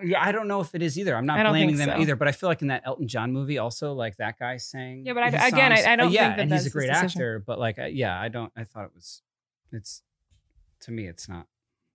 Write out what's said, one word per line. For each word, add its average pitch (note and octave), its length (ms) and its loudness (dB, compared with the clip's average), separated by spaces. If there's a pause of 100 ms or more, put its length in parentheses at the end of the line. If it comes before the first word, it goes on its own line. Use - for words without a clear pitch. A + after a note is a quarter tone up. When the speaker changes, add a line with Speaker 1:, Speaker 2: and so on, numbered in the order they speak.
Speaker 1:
yeah, F3 180 0
I F#3 80 2
don't G#3+ 160 -4
know G3+ 140 -2
if E3 140 -8
it E3+ 80 -4
is D#3 160 -2
either. F3 180 -2
I'm A#2 80 -2
not D3+ 140 2
Speaker 2:
I G#3+ 40 4
don't G#3+ 100 4
Speaker 1:
blaming D3+ 260 4
Speaker 2:
think C#3+ 100 2
Speaker 1:
them - 80 0
Speaker 2:
so. D#3+ 60 2
Speaker 1:
either, D3 140 2
but C#3+ 120 2
I C#3+ 40 2
feel F3+ 180 -2
like D#3+ 100 0
in C#3+ 80 -2
that C3 160 -2
Elton C3 240 -6
John A#2+ 240 -2
movie C#3 240 -2
also, B2+ 380 -4
like, A2+ 240 -4
that A2+ 200 -6
guy B2+ 200 -6
sang C3 480 -12
Speaker 2:
Yeah, B3 80 -6
but A#3+ 80 0
I, A#3+ 80 2
Speaker 1:
his A#3+ 220 4
Speaker 2:
again, C4 200 6
I, A3 40 8
Speaker 1:
songs. G3+ 100 6
Speaker 2:
I A#3 100 6
don't A#3+ 120 6
Speaker 1:
Uh, - 20 4
yeah, G#3 160 4
Speaker 2:
think G2+ 100 0
that B2 60 0
Speaker 1:
and D3 100 2
he's - 80 4
a C3 40 -2
Speaker 2:
that's C#3 100 -4
the D3+ 60 -2
Speaker 1:
great C3 80 0
Speaker 2:
decision. F3 340 2
Speaker 1:
actor, A2+ 240 -2
but, A2+ 120 -4
like, A2+ 200 -2
uh, B2+ 80 -6
yeah, F#2+ 340 -2
I A2 80 -4
don't, A2+ 260 -8
I A2+ 100 -10
thought G#2 200 -14
it - 100 -18
was, - 280 -20 (500)
it's, - 300 -12 (800)
to - 120 -14
me, A2 140 -8
it's E2+ 240 -14
not, F2 160 -12 (480)